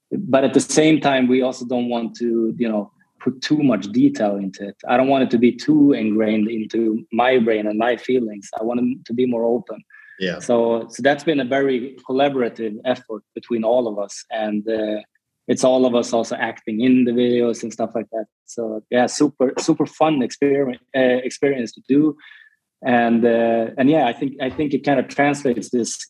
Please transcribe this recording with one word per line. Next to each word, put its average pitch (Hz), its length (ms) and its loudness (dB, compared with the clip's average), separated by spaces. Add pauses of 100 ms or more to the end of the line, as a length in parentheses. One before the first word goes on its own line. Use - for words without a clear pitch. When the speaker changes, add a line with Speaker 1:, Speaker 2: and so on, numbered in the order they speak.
(120)
Speaker 1:
but 135 320 0
at 131 100 0
the 131 60 4
same 156 400 2
time, 131 260 2
we 127 160 2
also 127 240 -4
don't 123 220 -2
want 117 300 -6
to, 117 380 0
you 117 120 -2
know, 107 240 -4 (280)
put - 220 -4
too 151 200 0
much 104 260 2
detail 113 480 2
into 98 320 -8
it. - 80 -16 (120)
I 123 80 4
don't 131 120 4
want 135 160 2
it 113 80 0
to 117 60 4
be 120 140 6
too 147 400 4
ingrained 110 560 0
into 113 640 -2
my 123 280 2
brain 110 260 0
and 104 120 -2
my 117 180 0
feelings. 110 520 -4 (100)
I 113 40 -6
want 120 180 -4
it 123 260 -4
to 117 60 -10
be 127 140 0
more 117 180 0
open. 117 380 -2 (360)
Speaker 2:
Yeah. 90 200 -4
Speaker 1:
So, 117 500 0
so - 140 -12
that's 143 220 2
been 156 160 0
a 131 40 -2
very 135 520 -2 (120)
collaborative 127 680 -2 (100)
effort 113 360 -6 (120)
between 113 300 -4
all 120 220 2
of 104 140 -6
us, - 320 -10
and, 107 360 -4
uh, 107 340 -2 (440)
it's 123 180 -2
all 127 220 4
of 120 80 0
us 117 180 0
also 113 240 -2
acting 113 440 -6
in 127 240 4
the 120 80 2
videos 120 500 0
and 110 100 -8
stuff 113 220 -6
like 110 160 -6
that. 110 160 -6 (200)
So 110 440 -8
yeah, 123 160 2
super, 139 540 0
super 156 260 0
fun 156 360 0
experiment, 139 580 0 (160)
uh, 131 40 2 (220)
experience 131 500 -2
to 113 160 -20
do, 147 280 2 (680)
and, 117 400 2
uh, 117 420 2 (120)
and 131 100 4
yeah, 151 200 4
I 117 40 0
think, 135 300 -6
I 131 80 -2
think 143 240 -4
it 127 100 -4
kind 143 140 2
of 117 80 0
translates 143 640 -2
this - 400 -4